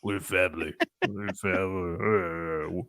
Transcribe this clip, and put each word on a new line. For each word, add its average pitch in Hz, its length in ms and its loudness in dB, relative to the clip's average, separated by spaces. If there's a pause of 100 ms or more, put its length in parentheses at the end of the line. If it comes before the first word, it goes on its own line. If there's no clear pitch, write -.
we're 101 160 0
family. 82 540 2 (340)
We're 101 260 -4
family. 90 1600 0